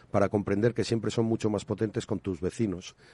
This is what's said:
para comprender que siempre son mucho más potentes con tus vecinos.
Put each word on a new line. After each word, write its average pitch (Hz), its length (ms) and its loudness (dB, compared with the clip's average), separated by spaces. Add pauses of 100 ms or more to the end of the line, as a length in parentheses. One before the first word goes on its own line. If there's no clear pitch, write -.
(120)
para 98 180 4
comprender 104 460 2
que 107 80 0
siempre 110 260 0
son 113 160 2
mucho 113 240 0
más 104 160 -2
potentes 107 400 -2
con 104 140 -4
tus 90 200 -4
vecinos. 92 560 -4 (180)